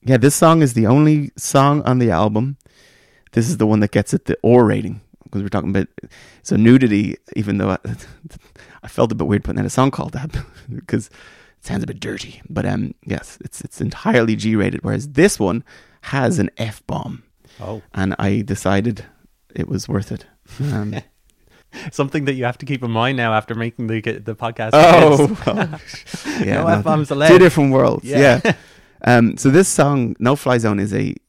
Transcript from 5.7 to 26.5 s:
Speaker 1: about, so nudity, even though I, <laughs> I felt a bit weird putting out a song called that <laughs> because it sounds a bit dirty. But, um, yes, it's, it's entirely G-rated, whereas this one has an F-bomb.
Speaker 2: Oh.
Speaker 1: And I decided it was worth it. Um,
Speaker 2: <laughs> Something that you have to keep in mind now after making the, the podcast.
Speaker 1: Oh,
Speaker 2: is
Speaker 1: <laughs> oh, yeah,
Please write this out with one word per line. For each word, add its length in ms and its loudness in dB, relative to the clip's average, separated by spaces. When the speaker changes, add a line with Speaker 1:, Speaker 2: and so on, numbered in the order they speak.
Speaker 1:
about, 180 -4
so 140 -4
nudity, 600 4
even 240 -4
though 120 -2
I, 80 -2
<laughs> 520 -20
I 60 -20
felt 220 -2
a 40 -4
bit 120 -4
weird 180 0
putting 160 -6
out 60 -4
a 40 -6
song 200 0
called 220 -8
that 180 -10
<laughs> 180 -20
because 360 -6
it 580 -20
sounds 160 -6
a 40 -8
bit 140 -12
dirty. 480 -14
But, 180 -6
um, 280 -6
yes, 400 -10
it's, 180 -16
it's 180 -14
entirely 560 0
G-rated, 480 -2
whereas 240 -6
this 320 0
one 240 -2
has 360 -2
an 200 -2
F-bomb. 640 -10
Speaker 2:
Oh. 220 -14
Speaker 1:
And 240 -2
I 240 -2
decided 600 -4
it 140 -6
was 200 -8
worth 240 -6
it. 140 -12
Um, 400 -6
Speaker 2:
<laughs> 920 -20
Something 360 -6
that 80 -2
you 100 -6
have 140 -4
to 80 -14
keep 160 -6
in 80 -4
mind 260 -2
now 160 -2
after 220 -4
making 320 -8
the, 140 -4
the 360 -8
podcast. 380 -8
Speaker 1:
Oh, 500 8
Speaker 2:
is 180 -2
Speaker 1:
<laughs> 40 -4
oh, 1000 -6
yeah, 120 -2